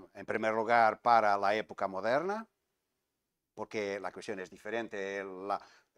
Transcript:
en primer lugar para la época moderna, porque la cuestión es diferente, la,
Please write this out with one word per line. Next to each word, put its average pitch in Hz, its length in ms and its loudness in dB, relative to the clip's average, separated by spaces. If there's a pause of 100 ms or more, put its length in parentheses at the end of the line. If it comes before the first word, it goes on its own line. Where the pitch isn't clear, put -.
(120)
en 98 140 -14
primer 110 260 0
lugar 110 480 4
para 107 380 6
la 101 160 2
época 101 340 -4
moderna, 143 580 -2 (1080)
porque 101 440 -4
la 90 140 -8
cuestión 98 260 -10
es 92 120 -10
diferente, 101 720 -8
la, 95 340 -6 (400)